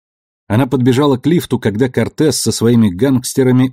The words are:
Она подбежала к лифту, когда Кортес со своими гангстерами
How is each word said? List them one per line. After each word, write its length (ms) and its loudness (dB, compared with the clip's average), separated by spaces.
Она 160 0
подбежала 480 2
к 120 -4
лифту, 320 0
когда 280 -2
Кортес 540 -2
со 100 -2
своими 380 2
гангстерами 840 0